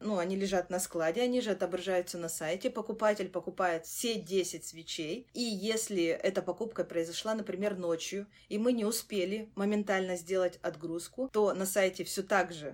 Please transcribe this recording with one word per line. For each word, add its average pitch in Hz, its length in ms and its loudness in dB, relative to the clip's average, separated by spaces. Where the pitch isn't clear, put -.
Ну, 214 160 0
они 185 200 2
лежат 190 340 2
на 180 100 0
складе, 165 400 0
они 247 220 4
же 208 80 0
отображаются 180 680 0
на 165 140 -4
сайте. 165 400 -2
Покупатель 208 580 0
покупает 180 560 0
все 233 300 -2
десять 170 500 -2
свечей. 165 680 -6
И 247 80 -2
если 214 640 0
эта 190 360 2
покупка 185 420 -4
произошла, 170 520 -2
например, 196 420 -2
ночью, 180 500 -2
и 208 80 -4
мы 240 160 4
не 220 140 2
успели 214 680 -2
моментально 196 640 2
сделать 180 460 0
отгрузку, 170 680 -4
то 208 220 4
на 190 140 0
сайте 190 380 2
всё - 180 -4
так 180 300 2
же, 151 220 -8